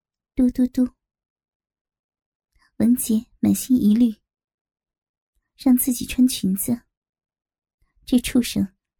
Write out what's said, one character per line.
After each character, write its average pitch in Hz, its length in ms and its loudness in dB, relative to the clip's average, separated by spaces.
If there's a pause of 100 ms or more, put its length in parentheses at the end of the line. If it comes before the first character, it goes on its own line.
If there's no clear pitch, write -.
(340)
嘟 247 160 2
嘟 247 180 -2
嘟。 254 280 -4 (1800)
文 233 180 2
杰 226 320 -4 (120)
满 208 140 2
心 254 240 0
疑 208 160 2
虑， 233 220 2 (1400)
让 254 220 2
自 254 160 -2
己 - 100 -10
穿 254 240 0
裙 196 280 -4
子， 240 260 -6 (1200)
这 247 140 2
畜 247 220 -2
生 202 340 -4 (240)